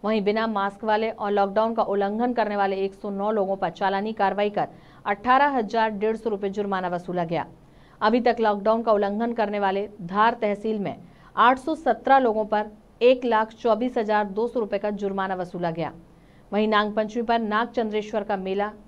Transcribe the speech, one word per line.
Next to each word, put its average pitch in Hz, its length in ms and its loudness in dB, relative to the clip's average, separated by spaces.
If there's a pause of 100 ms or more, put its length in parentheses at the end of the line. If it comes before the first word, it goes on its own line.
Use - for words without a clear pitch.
वहीं 214 220 0
बिना 220 240 0
मास्क 202 360 -4
वाले 214 260 0
और 208 200 -4
लॉकडाउन 202 440 2
का 226 100 0
उल्लंघन 208 480 0
करने 208 240 -2
वाले 196 280 0
एक 196 100 -4
सौ 208 160 -10
नौ 202 200 -2
लोगों 196 260 0
पर 190 140 -2
चालानी 196 420 -2
कार्रवाई 202 380 0
कर 190 180 -2 (380)
अठारह 262 500 2
हजार 220 340 0
डेढ़ 220 260 -2
सौ 220 140 -4
रुपए 202 200 -2
जुर्माना 196 380 -2
वसूला 175 360 -2
गया। 165 220 -2 (540)
अभी 220 200 4
तक 233 200 2
लॉकडाउन 220 420 2
का 226 100 2
उल्लंघन 208 400 0
करने 208 280 -2
वाले 196 280 0 (140)
धार 214 380 2
तहसील 214 380 -2
में 170 180 -6 (400)
आठ 254 220 6
सौ 320 180 -4
सत्रह 269 420 4
लोगों 220 280 2
पर 214 240 -2 (320)
एक 254 220 6
लाख 220 280 2
चौबीस 247 460 0
हजार 214 280 2
दो 202 220 -2
सौ 233 120 -2
रुपए 208 180 -2
का 208 140 -2
जुर्माना 196 420 -4
वसूला 175 360 -4
गया। 160 220 -4 (600)
वहीं 214 160 2
नागपंचमी 214 540 0
पर 233 160 0
नाग 220 300 -2
चंद्रेश्वर 214 540 -4
का 208 140 -4
मेला 190 340 -4 (180)